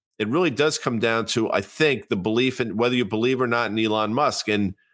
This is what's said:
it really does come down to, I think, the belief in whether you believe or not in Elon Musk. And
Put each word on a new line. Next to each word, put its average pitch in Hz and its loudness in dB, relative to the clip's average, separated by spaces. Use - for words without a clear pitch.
it 107 -2
really 160 0
does 147 0
come 120 -2
down 113 0
to, 113 0
I 98 0
think, 143 0
the 117 0
belief 113 0
in 107 -4
whether 120 2
you 123 2
believe 117 0
or 127 0
not 117 0
in 107 -2
Elon 107 0
Musk. 131 0
And 104 0